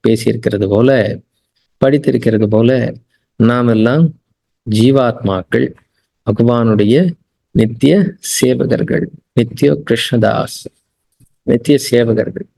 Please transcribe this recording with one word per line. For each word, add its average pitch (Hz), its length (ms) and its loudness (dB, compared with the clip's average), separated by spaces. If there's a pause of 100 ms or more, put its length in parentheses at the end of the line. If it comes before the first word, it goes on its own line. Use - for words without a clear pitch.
பேசியிருக்கிறது 113 600 -2
போல, 110 500 0 (640)
படித்திருக்கிறது 120 600 0
போல, 117 480 0 (420)
நாம் 120 320 2
எல்லாம் 123 440 2 (580)
ஜீவாத்மாக்கள், 113 1000 0 (540)
பகவானுடைய 117 880 2 (380)
நித்திய 139 640 0 (260)
சேவகர்கள், 127 680 -2 (260)
நித்திய 131 520 0
கிருஷ்ணதாஸ், 113 760 -2 (800)
நித்திய 123 360 0 (120)
சேவகர்கள். 120 560 -2 (120)